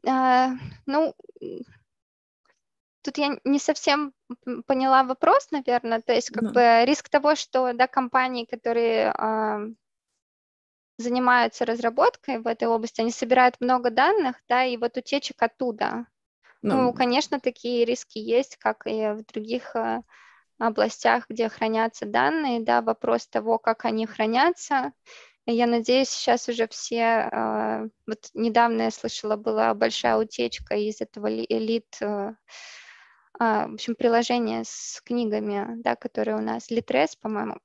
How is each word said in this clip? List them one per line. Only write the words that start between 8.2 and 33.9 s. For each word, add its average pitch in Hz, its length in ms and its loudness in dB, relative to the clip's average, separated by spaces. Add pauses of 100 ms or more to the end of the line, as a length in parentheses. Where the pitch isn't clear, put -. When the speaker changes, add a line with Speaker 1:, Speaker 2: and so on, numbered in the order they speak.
Speaker 1:
которые, 233 680 0
а, 214 480 -2 (1400)
занимаются 247 680 2
разработкой 240 760 0
в 233 80 -8
этой 233 200 -2
области, 226 320 -2
они 226 120 0
собирают 247 480 4
много 247 300 0
данных, 277 460 2 (120)
да, 247 160 2
и 247 120 -2
вот 233 200 -4
утечек - 460 -4
оттуда. 233 640 -4 (560)
Speaker 2:
Ну. 208 120 0
Speaker 1:
Ну, 254 200 2
конечно, 247 460 0
такие 240 460 -2
риски 240 320 -6
есть, 233 400 -2
как - 280 -4
и 220 260 -2
в 214 200 -10
других, 226 440 -8
а, 226 260 -4 (560)
областях, 226 720 0
где 226 200 -4
хранятся 220 560 -2
данные, 254 540 0
да, 220 220 2
вопрос 226 460 0
того, 220 300 -2
как - 280 -2
они 220 200 -2
хранятся. 262 840 0 (540)
Я 240 200 2
надеюсь, 240 440 2
сейчас - 380 0
уже 233 200 -2
все, - 340 -6 (300)
а, 220 540 -4 (200)
вот - 280 -10
недавно 226 500 2
я 226 80 -2
слышала, 214 440 -6
была 220 380 0
большая 226 440 0
утечка - 580 -4
из 208 260 -4
этого 214 260 -8
ли, 220 200 -4
элит, 226 380 -2 (160)
э, 208 300 -6 (1080)
а, 220 280 2
в 220 60 -12
общем, 220 220 -6